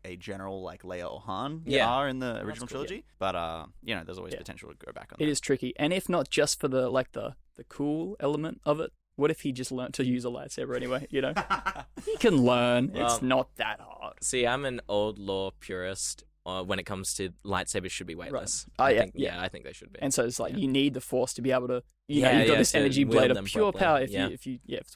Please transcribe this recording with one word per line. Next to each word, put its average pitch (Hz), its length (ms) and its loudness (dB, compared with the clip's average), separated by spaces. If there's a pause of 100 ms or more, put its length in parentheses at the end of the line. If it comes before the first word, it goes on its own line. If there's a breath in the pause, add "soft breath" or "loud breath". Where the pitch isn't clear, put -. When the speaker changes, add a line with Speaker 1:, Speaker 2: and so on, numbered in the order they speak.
Speaker 1:
a 92 120 -12
general, 95 460 -10
like 87 200 -12
Leia 90 260 -8
or 62 120 -12
Han 139 460 -8
Speaker 2:
Yeah. 131 220 2
Speaker 1:
are 135 200 0
in 131 120 -4
the 127 120 -4
Speaker 2:
That's 104 140 -8
Speaker 1:
original 113 220 -8
Speaker 2:
cool. 135 180 -8
Speaker 1:
trilogy. 185 180 -10 (140)
But, 95 180 -2
uh, 82 300 -6 (160)
you 113 120 -6
know, 87 80 -6
there's 90 160 -12
always 87 140 -12
Speaker 3:
Yeah. - 60 -8
Speaker 1:
potential - 320 -14
to 73 140 -20
go - 80 -14
back - 200 -16
on - 80 -10
Speaker 3:
It 151 60 2
Speaker 1:
that. 151 40 2
Speaker 3:
is 139 100 0
tricky, 127 380 0
and 151 140 0
if 185 160 -2
not 165 220 0
just - 280 2
for 151 100 0
the, 127 220 0
like, 127 220 0
the, 113 240 -8 (200)
the 117 80 -18
cool 160 540 -4
element 151 460 -2
of 151 160 2
it, - 100 -6 (260)
what 147 140 4
if 156 120 -4
he 139 100 0
just 127 180 -6
learned 127 240 -4
to 135 100 0
use 123 200 2
a 123 40 -4
lightsaber 127 460 -6
anyway? 127 360 -4
You 135 100 0
know, 135 140 0
Speaker 1:
<laughs> - 500 -4 (220)
Speaker 3:
he 427 100 -2
can 160 280 6
learn. 123 460 4
It's - 60 -8
Speaker 2:
Well, 117 260 2
Speaker 3:
not 131 340 2
that 110 240 -4
hard. - 420 -14
Speaker 2:
see, 123 240 2
I'm 131 180 0
an 123 240 -4
old 104 300 2
law 98 400 -2
purist, - 680 -6 (220)
uh, 92 160 -4
when 95 160 0
it 92 60 -4
comes 95 300 -6
to 95 160 -4 (140)
lightsabers 92 460 -2
should - 160 -8
be 85 80 -10
Speaker 3:
Right. 85 180 -10
Speaker 2:
weightless. - 320 -6 (140)
Speaker 3:
Oh, 127 60 4
Speaker 2:
I 139 80 6
Speaker 3:
yeah, 113 80 6
Speaker 2:
think, 98 160 -2
Speaker 3:
yeah. 131 200 -2
Speaker 2:
yeah, 87 60 -6
I - 60 -2
think - 160 -14
they 67 100 -14
should - 180 -20
be. - 80 -16
Speaker 3:
And 143 140 -2
so 120 100 4
it's 120 160 -2
like 98 120 -2
Speaker 2:
Yeah. 208 80 -4
Speaker 3:
you 135 80 0
need 135 260 2
the 135 80 -6
Force 123 320 0
to 123 80 -8
be 131 100 0
able 123 160 0
to, 123 140 -2 (240)
you 147 160 2
Speaker 2:
Yeah, 127 100 8
Speaker 3:
know, 117 60 8
you've 113 80 6
got 117 80 8
Speaker 2:
yeah, 110 60 6
Speaker 3:
this - 120 4
Speaker 2:
to - 60 4
Speaker 3:
energy 139 260 4
Speaker 2:
wield - 140 6
Speaker 3:
blade 127 140 8
of - 20 2
Speaker 2:
them - 100 -2
Speaker 3:
pure 214 280 2
Speaker 2:
properly. 190 120 2
Speaker 3:
power. 151 160 6
If 131 120 -2
Speaker 2:
Yeah. 95 160 0
Speaker 3:
you, 107 60 -4
if - 120 -14
you, 127 180 -6
yeah, - 140 -6
if, - 180 -12